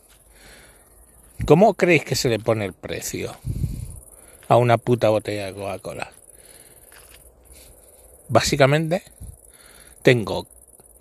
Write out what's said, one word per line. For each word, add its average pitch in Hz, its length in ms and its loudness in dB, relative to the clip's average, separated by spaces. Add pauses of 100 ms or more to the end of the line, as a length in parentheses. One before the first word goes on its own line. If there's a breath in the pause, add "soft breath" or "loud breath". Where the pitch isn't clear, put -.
(1500 soft breath)
¿Cómo 175 280 6
creéis 175 320 2
que 131 100 -4
se - 140 -2
le 110 100 0
pone 110 240 -2
el 92 100 -8
precio - 600 -10 (1120 soft breath)
a 120 80 4
una 117 220 4
puta 117 320 0
botella 104 380 -4
de 92 60 -12
Coca-Cola? 95 580 -10 (2250 soft breath)
Básicamente, 147 760 2 (1000 soft breath)
tengo 98 440 2 (540)